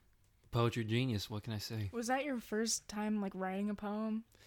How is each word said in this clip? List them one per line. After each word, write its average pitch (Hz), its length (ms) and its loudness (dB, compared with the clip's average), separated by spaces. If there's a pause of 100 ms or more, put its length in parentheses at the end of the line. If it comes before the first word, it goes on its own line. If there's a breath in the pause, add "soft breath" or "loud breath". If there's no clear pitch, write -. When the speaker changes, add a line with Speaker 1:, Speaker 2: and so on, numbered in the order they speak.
(500)
Speaker 1:
Poetry 117 360 4
genius, 113 440 2
what 104 140 -4
can 113 100 -4
I 107 60 -2
say? 107 340 -2
Speaker 2:
Was 233 140 -2
that 269 180 2
your 262 140 -2
first 220 480 0
time, 214 340 0
like, 196 140 -2
writing 190 340 0
a 208 60 -2
poem? 214 480 -2 (240 loud breath)